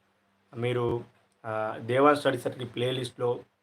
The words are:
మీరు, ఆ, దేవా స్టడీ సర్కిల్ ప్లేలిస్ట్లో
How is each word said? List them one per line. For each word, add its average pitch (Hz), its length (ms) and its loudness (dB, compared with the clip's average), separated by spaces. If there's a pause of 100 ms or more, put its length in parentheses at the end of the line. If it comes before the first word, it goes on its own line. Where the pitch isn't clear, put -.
(580)
మీరు, 120 460 0 (420)
ఆ, 110 340 -4
దేవా 135 340 4
స్టడీ 139 240 2
సర్కిల్ 127 380 -8
ప్లేలిస్ట్లో 123 640 -2 (240)